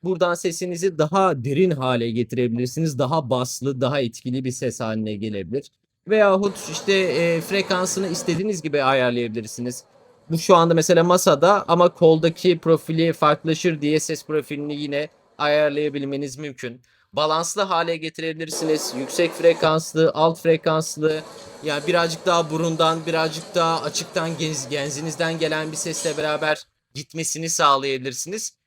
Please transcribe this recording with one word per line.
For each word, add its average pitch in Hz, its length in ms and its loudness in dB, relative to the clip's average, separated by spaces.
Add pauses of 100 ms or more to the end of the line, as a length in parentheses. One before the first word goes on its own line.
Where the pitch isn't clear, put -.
Buradan 175 320 0
sesinizi 175 640 -4
daha 160 460 2
derin 147 260 2
hale 127 400 0
getirebilirsiniz. 123 880 -2
Daha 135 320 0
baslı, 127 500 -2
daha 135 200 0
etkili 127 440 -4
bir 131 60 -2
ses 123 300 -6
haline 110 340 -4
gelebilir. 104 560 -6 (380)
Veyahut 202 500 2 (140)
işte, 190 200 -2
e, 170 480 2
frekansını 190 680 -2
istediğiniz 175 540 -2
gibi 147 200 0
ayarlayabilirsiniz. 120 1000 0 (460)
Bu 160 80 0
şu 180 180 6
anda 170 180 6
mesela 165 300 4
masada 175 640 4
ama 175 200 4
koldaki 165 680 4
profili 165 540 0
farklılaşır 156 680 0
diye 151 200 2
ses 151 240 -6
profilini 147 520 -4
yine 147 320 -4 (300)
ayarlayabilmeniz 143 1000 0
mümkün. 127 420 -10 (320)
Balanslı 160 500 0
hale 170 340 0
getirebilirsiniz. 160 1000 -4
Yüksek 160 340 0
frekanslı, 160 800 4
alt 165 280 2
frekanslı, 160 800 0 (440)
yani 147 220 -2
birazcık 170 400 0
daha 170 240 2
burundan, 160 560 2
birazcık 160 480 -2
daha 165 280 2
açıktan 160 560 -4
genz-, 156 300 -4
genzinizden 151 680 -4
gelen 156 340 -2
bir 156 40 -8
sesle 156 400 -4
beraber 151 500 -2 (280)
gitmesini 160 540 -6
sağlayabilirsiniz. 139 1080 0 (100)